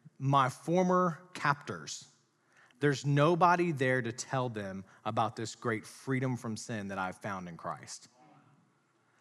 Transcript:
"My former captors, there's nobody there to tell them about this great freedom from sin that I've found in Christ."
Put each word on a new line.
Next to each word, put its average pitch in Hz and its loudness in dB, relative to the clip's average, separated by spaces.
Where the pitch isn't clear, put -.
"My 135 4
former 180 2
captors, - -4
there's 143 2
nobody 175 6
there 131 2
to 113 -4
tell 127 -4
them 98 -8
about 110 0
this 113 -8
great 113 -4
freedom 131 -4
from 113 -6
sin 104 -8
that 98 -6
I've 92 -4
found 95 -8
in 85 -12
Christ." - -12